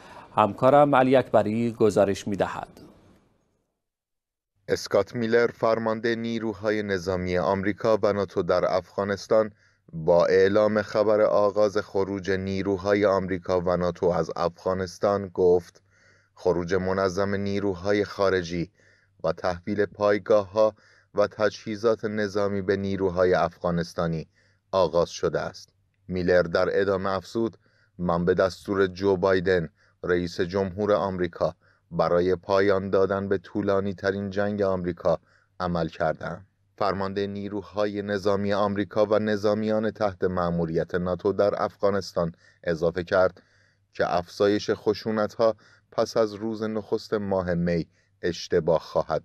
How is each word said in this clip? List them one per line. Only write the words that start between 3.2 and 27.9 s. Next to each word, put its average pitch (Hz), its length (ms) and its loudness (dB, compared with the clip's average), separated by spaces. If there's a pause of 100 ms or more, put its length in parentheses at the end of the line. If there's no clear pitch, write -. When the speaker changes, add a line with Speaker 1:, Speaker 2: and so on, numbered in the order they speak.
Speaker 2:
اسکات - 460 0
میلر، 117 320 2
فرمانده 113 680 0
نیروهای 110 680 -4
نظامی 90 560 -2
آمریکا 98 640 0
و 104 100 2
ناتو 101 300 -2
در 87 320 0
افغانستان، 101 760 -2 (420)
با 85 340 4
اعلام 104 560 4
خبر 107 380 0
آغاز 104 560 2
خروج 98 540 -2
نیروهای 98 760 0
آمریکا 92 540 0
و 87 160 0
ناتو 87 300 -2
از 85 300 0
افغانستان 92 1000 -2
گفت: 90 480 2 (520)
«خروج 87 400 -2
منظم 95 600 0
نیروهای 101 680 -2
خارجی 90 680 -2 (540)
و 82 80 0
تحویل 95 540 -4
پایگاه‌ها 104 880 0 (400)
و 101 120 2
تجهیزات 107 800 -2
نظامی 101 580 -2
به 98 140 0
نیروهای 92 580 0
افغانستانی 85 920 -2 (440)
آغاز 85 400 2
شده 82 300 -2
است.» 85 280 -10 (400)
میلر 90 340 2
در 90 380 0
ادامه 98 300 0
افزود: 110 460 -4 (420)